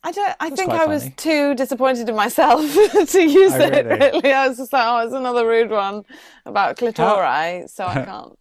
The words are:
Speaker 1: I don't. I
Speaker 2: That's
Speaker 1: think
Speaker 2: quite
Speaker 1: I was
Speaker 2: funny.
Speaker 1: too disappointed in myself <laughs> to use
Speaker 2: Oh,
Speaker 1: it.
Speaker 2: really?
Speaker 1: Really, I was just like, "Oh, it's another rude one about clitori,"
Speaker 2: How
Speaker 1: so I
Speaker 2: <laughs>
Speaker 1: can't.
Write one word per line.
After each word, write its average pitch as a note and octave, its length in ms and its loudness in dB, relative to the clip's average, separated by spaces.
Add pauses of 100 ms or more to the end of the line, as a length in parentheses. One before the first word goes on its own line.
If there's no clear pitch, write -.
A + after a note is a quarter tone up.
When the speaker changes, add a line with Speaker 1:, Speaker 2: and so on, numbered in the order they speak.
Speaker 1:
I F4 100 -8
don't. G4 280 -4
I D#4+ 100 -6
Speaker 2:
That's C4+ 100 -8
Speaker 1:
think F#4 100 -2
Speaker 2:
quite E4 120 0
Speaker 1:
I D#4+ 40 2
was D4+ 160 -4
Speaker 2:
funny. C3 140 -12
Speaker 1:
too D4 380 0
disappointed B3 540 -2
in A3+ 80 -6
myself C#4 440 2
<laughs> E4 480 2
to F#4 140 4
use E4 320 6
Speaker 2:
Oh, C4 60 0
Speaker 1:
it. C#4+ 260 2
Speaker 2:
really? - 120 -2
Speaker 1:
Really, C4 340 2
I C4+ 160 2
was B3+ 80 -4
just B3 160 -10
like, B3+ 140 2
"Oh, A#3+ 180 0
it's A#3 100 -8
another B3 320 -2
rude A3+ 240 2
one G3+ 340 -4 (400)
about G3 320 -2
clitori," F3+ 840 -2
Speaker 2:
How - 40 -18
Speaker 1:
so - 200 -10
I F3+ 80 -6
Speaker 2:
<laughs> C3 100 -4
Speaker 1:
can't. - 360 -16